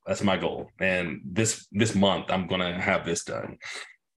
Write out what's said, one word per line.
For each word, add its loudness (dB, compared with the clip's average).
That's -2
my 4
goal. -4
And 0
this, -2
this 4
month 4
I'm 0
gonna -2
have 2
this -2
done." -8